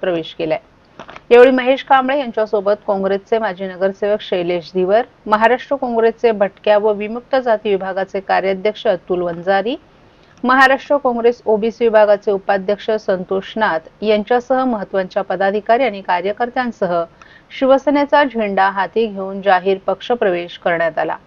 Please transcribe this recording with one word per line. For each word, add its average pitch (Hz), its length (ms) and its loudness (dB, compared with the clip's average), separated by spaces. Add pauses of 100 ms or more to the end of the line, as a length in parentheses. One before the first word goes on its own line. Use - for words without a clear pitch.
प्रवेश 170 380 -4
केलाय. 160 200 -4 (720)
यावेळी 247 200 10
महेश 254 320 0
कांबळे 269 360 2
यांच्यासोबत 214 680 -2
काँग्रेसचे 196 500 -2
माजी 196 280 -4
नगरसेवक 196 560 -2
शैलेश 175 520 -4
धिवर, 185 280 2 (240)
महाराष्ट्र 226 500 0
काँग्रेसचे 226 560 0
भटक्या 208 460 0
व 208 160 2
विमुक्त 220 420 -6
जाती 226 340 0
विभागाचे 190 500 -4
कार्याध्यक्ष 190 680 -2
अतुल 180 340 -2
वंजारी, 190 540 -2 (680)
महाराष्ट्र 262 540 2
काँग्रेस 240 480 0
ओबीसी 220 400 0
विभागाचे 208 460 4
उपाध्यक्ष 196 600 -2
संतोष 196 640 -4
नाथ 190 240 0 (220)
यांच्यासह 240 640 0
महत्त्वाच्या 196 580 -4
पदाधिकारी 196 640 0
आणि 202 180 -4
कार्यकर्त्यांसह 202 1000 -2 (560)
शिवसेनेचा 285 640 2
झेंडा 208 460 0
हाती 196 380 -2
घेऊन 196 340 -8
जाहीर 196 360 2
पक्षप्रवेश 190 800 -4
करण्यात 165 400 -2
आला. 160 300 -4